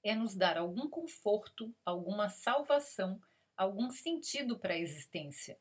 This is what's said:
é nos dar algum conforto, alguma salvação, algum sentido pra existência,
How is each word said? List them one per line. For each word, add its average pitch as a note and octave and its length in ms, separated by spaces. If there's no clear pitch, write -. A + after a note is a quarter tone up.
é G#3 100
nos A3 220
dar F3+ 220
algum F#3 320
conforto, A3 840
alguma F3+ 420
salvação, B3+ 920
algum G3+ 300
sentido C#4+ 680
pra F3+ 200
existência, D3+ 840